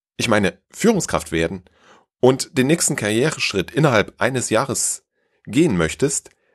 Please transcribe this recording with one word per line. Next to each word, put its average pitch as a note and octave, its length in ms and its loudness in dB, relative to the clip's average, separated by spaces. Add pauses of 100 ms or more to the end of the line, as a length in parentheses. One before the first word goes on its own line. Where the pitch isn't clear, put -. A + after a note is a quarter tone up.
(180)
ich - 120 -2
meine, G#2 300 2 (120)
Führungskraft F#3 640 -2
werden E2 320 -2 (560)
und B2+ 360 2
den C3 100 2
nächsten D#3+ 280 0
Karriereschritt A2 760 -2
innerhalb A#2+ 500 2
eines A#2+ 280 -2
Jahres A#2 540 -2 (420)
gehen C3 300 2
möchtest, F2 540 -2 (240)